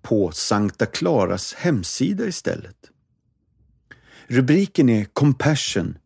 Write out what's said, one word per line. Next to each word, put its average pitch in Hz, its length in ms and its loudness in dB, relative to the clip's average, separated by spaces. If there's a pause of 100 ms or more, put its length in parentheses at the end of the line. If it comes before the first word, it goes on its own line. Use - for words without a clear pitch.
på 101 300 0
Sankta 104 540 -2
Claras 104 680 -2
hemsida 170 720 -2
istället. - 500 -8 (1500)
Rubriken 135 640 2
är 107 160 2
Compassion, 135 1000 0